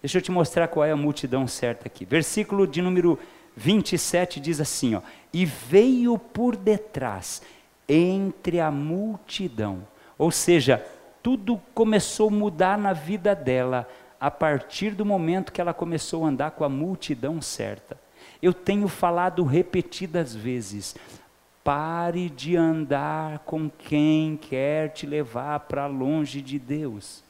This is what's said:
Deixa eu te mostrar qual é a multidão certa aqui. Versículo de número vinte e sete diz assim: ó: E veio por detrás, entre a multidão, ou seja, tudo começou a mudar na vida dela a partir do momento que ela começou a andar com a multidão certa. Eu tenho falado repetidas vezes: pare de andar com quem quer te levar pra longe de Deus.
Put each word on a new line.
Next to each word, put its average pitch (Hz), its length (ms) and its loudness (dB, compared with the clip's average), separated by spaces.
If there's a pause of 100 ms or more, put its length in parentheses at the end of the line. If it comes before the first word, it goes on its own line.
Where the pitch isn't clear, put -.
Deixa 143 160 -2
eu 180 40 4
te 180 100 -6
mostrar 170 360 2
qual 151 180 2
é 156 60 2
a 151 60 2
multidão 135 500 0
certa 117 400 -4
aqui. - 160 -14
Versículo 196 640 2
de 180 140 -2
número 180 360 4 (380)
vinte 185 380 2
e 175 40 0
sete 175 420 0
diz 151 200 -4
assim: 131 360 0
ó: 90 60 -4 (300)
E 180 140 2
veio 233 720 4
por 233 380 -2
detrás, 190 840 -2 (460)
entre 175 720 2
a 156 100 2
multidão, 147 1160 -4 (300)
ou 160 140 4
seja, 135 540 4 (360)
tudo 233 380 0 (140)
começou 214 540 4
a 208 40 2
mudar 202 460 2
na 196 160 0
vida 175 400 0
dela 127 540 0 (320)
a 143 120 0
partir 156 600 -2
do 208 140 -4
momento 185 460 0
que - 80 -8
ela 175 140 -2
começou 165 500 -4
a 156 60 2
andar 139 220 -2
com - 120 -4
a 143 60 0
multidão 147 720 -4
certa. - 560 -10 (440)
Eu 180 120 4
tenho 202 340 0
falado 175 560 0
repetidas 165 880 0
vezes: 107 640 -8 (680)
pare 170 680 -2
de 143 260 -2
andar 156 840 0
com 156 300 -6
quem 156 680 2
quer 147 520 -2
te - 160 -12
levar 143 560 -4
pra 139 260 -6
longe 139 540 -2
de 135 180 -8
Deus. 127 680 -8